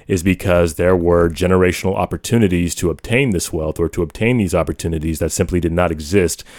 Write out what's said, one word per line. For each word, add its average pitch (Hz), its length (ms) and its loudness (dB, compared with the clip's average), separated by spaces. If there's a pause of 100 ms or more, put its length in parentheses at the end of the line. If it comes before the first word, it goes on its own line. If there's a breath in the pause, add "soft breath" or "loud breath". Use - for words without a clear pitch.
is 95 140 0
because 87 540 2
there 90 200 2
were 85 340 4
generational 90 680 0
opportunities 90 800 0
to 87 160 -2
obtain 120 400 -2
this 85 200 -4
wealth 78 280 -4
or 85 100 0
to 90 140 -4
obtain 113 340 -2
these 92 160 0
opportunities 82 640 -2
that 82 120 -2
simply 90 300 -2
did 80 100 0
not 85 180 0
exist 80 540 0 (160 loud breath)